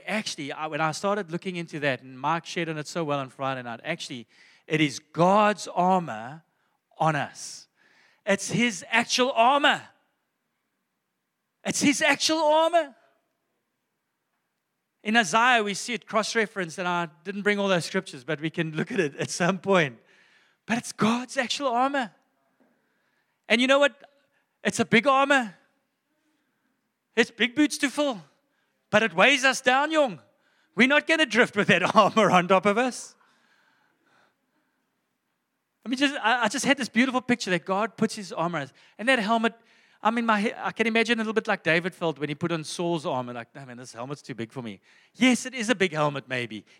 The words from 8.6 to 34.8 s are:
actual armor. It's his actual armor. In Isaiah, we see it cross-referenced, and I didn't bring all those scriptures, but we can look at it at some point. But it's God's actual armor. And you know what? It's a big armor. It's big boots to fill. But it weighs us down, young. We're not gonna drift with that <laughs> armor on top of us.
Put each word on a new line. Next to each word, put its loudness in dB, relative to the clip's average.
actual 0
armor. 4
It's -4
his 2
actual 0
armor. 2
In 0
Isaiah, 4
we -4
see -8
it -10
cross-referenced, -4
and -6
I -2
didn't -10
bring 2
all 0
those 2
scriptures, -6
but -4
we -4
can -4
look -4
at -2
it -2
at -4
some 0
point. 2
But -2
it's -8
God's -2
actual -4
armor. -2
And 2
you 2
know 4
what? 4
It's -2
a 0
big 2
armor. 2
It's 2
big -2
boots 2
to 0
fill. -4
But 4
it -2
weighs 4
us 0
down, 2
young. 0
We're 4
not 2
gonna 4
drift 2
with 2
that 4
<laughs> 0
armor 6
on 4
top 4
of 4
us. -4